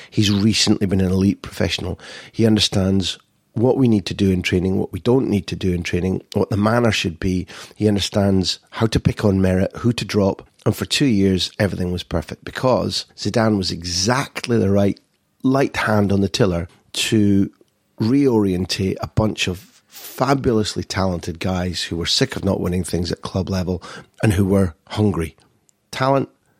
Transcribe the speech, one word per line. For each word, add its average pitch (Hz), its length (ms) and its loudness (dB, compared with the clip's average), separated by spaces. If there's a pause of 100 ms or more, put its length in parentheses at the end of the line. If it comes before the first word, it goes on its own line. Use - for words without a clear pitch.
(100)
He's 107 200 2
recently 104 560 2
been 95 140 2
an 92 100 2
elite 95 300 2
professional. 90 580 -4 (320)
He 113 160 2
understands 95 720 2 (380)
what 120 220 2
we 131 100 4
need 107 160 2
to - 100 -8
do 98 160 2
in 90 120 0
training, 92 360 0
what - 140 -4
we 85 80 -10
don't 123 300 2
need 202 160 0
to - 100 -8
do 92 160 -2
in 87 100 -2
training, 92 400 -2 (120)
what 101 160 0
the 98 80 -2
manner 110 340 2
should 85 260 -4
be. 92 280 -2 (280)
He 107 140 2
understands 98 680 2 (120)
how - 180 0
to - 120 0
pick - 240 0
on 95 160 4
merit, 92 360 2
who 117 180 0
to - 100 -6
drop. 98 420 -2 (200)
And 104 100 2
for - 80 -6
two - 220 0
years, 98 520 2
everything 90 320 -2
was 90 120 -4
perfect - 420 -6
because 101 640 -2 (100)
Zidane 110 400 0
was 92 160 -2
exactly 95 840 -2
the 98 120 2
right 98 300 2 (420)
light 135 340 0
hand 104 360 2
on 98 80 2
the 98 80 2
tiller 87 400 0 (240)
to 101 580 2 (480)
reorientate 107 1040 0
a - 80 -6
bunch - 400 -2
of 90 100 -4 (300)
fabulously 127 960 -2
talented 90 560 -4
guys 92 420 -4
who - 140 -8
were 85 100 -4
sick - 300 -2
of - 80 -8
not 98 160 0
winning 92 240 -2
things 87 260 -4
at - 120 -8
club 92 260 -4
level 92 340 -4 (400)
and 110 120 4
who 101 100 2
were 95 300 2 (140)
hungry. 92 460 -2 (580)
Talent, 135 360 0 (320)